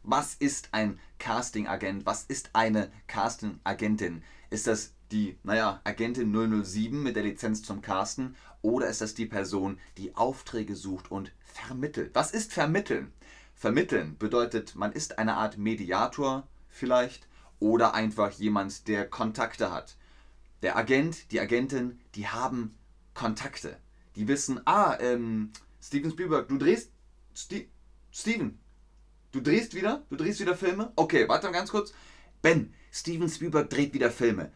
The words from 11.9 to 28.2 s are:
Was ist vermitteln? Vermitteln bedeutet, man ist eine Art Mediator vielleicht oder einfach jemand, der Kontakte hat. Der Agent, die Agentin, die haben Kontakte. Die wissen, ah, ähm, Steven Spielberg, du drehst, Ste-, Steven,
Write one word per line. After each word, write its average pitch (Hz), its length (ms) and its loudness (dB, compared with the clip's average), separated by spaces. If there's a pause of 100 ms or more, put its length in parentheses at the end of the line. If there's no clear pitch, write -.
Was - 200 2
ist 220 200 -4
vermitteln? 147 580 0 (440)
Vermitteln 110 640 2
bedeutet, 117 560 0
man 104 180 -4
ist - 260 -8
eine 110 180 0
Art 107 200 -2
Mediator 110 880 0 (220)
vielleicht 123 580 0 (320)
oder 113 360 6
einfach 107 380 2
jemand, 101 560 -2
der 101 200 0
Kontakte 110 640 -2
hat. - 240 -10 (680)
Der 90 140 0
Agent, 135 560 0
die 110 80 0
Agentin, 123 580 -2 (160)
die 101 140 -6
haben 120 460 -4 (400)
Kontakte. - 640 -6 (380)
Die 104 120 -2
wissen, 135 380 0
ah, 180 340 6
ähm, 117 520 0 (300)
Steven 143 280 -2
Spielberg, 156 380 0
du 139 100 0
drehst, 180 320 2 (440)
Ste-, - 340 -10 (440)
Steven, 196 460 -2 (760)